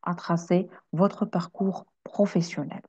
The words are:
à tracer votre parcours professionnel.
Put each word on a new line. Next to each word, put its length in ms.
à 140
tracer 520
votre 340
parcours 600
professionnel. 840